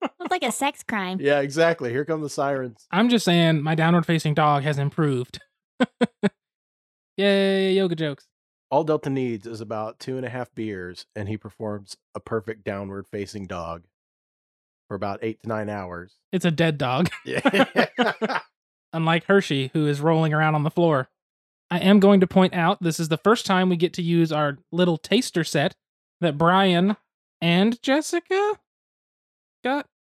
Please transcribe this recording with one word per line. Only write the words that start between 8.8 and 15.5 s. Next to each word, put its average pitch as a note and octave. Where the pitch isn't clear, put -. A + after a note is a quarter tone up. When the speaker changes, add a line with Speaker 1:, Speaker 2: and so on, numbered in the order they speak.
Speaker 2:
Delta D3+
needs B2
is A#2
about A2
two C3
and B2+
a A#2
half B2
beers, F#2
and G2+
he G#2+
performs G#2
a G#2
perfect A2
downward G2
facing G2+
dog E2+
for G#2
about G2
eight A2
to A2+
nine G#2+